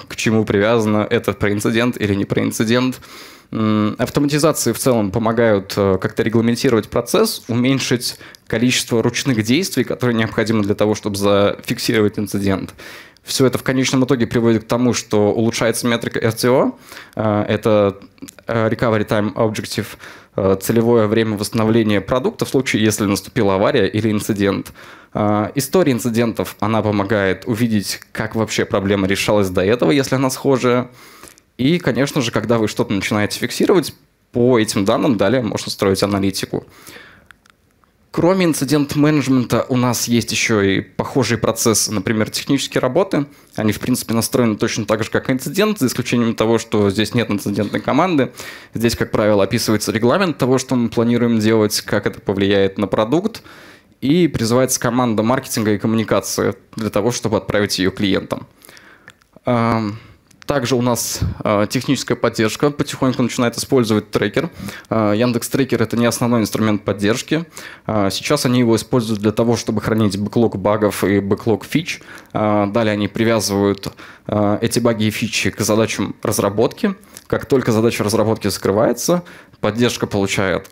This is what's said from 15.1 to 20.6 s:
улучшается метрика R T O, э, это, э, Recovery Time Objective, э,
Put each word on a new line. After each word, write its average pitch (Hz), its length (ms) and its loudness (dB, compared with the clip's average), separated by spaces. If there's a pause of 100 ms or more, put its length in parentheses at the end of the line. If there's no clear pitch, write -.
улучшается 117 560 0
метрика 117 320 -2
R 113 120 0
T 123 160 0
O, 156 300 2 (380)
э, 107 320 0
это, 104 500 2 (480)
э, 113 220 0
Recovery 110 360 0
Time 104 300 -2
Objective, 107 520 -2 (500)
э, 95 240 2